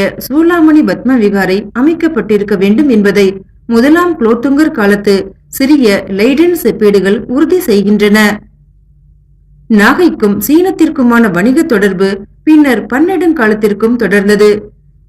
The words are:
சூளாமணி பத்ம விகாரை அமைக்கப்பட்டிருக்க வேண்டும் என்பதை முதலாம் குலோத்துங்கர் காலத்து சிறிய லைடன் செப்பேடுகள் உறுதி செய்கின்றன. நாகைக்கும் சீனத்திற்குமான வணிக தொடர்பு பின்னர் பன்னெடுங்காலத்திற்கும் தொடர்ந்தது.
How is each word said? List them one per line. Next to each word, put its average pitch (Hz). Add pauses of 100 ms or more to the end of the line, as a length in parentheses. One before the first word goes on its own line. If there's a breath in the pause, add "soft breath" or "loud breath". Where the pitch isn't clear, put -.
(200)
சூளாமணி 311
பத்ம 214
விகாரை 196 (180)
அமைக்கப்பட்டிருக்க 214
வேண்டும் 208
என்பதை 202 (400)
முதலாம் 302
குலோத்துங்கர் 277
காலத்து 202 (340)
சிறிய 262
லைடன் 277
செப்பேடுகள் 202 (100)
உறுதி 311
செய்கின்றன. 202 (1500)
நாகைக்கும் 220
சீனத்திற்குமான 277
வணிக 240
தொடர்பு 196 (320)
பின்னர் 294
பன்னெடுங்காலத்திற்கும் 240
தொடர்ந்தது. 208 (600)